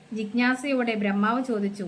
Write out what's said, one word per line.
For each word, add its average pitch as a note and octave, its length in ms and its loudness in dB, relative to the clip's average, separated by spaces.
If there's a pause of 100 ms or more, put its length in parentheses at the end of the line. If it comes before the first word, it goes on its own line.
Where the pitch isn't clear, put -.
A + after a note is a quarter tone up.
(140)
ജിജ്ഞാസയോടെ B3 840 0
ബ്രഹ്മാവ് G#3 480 2
ചോദിച്ചു, G3+ 440 -2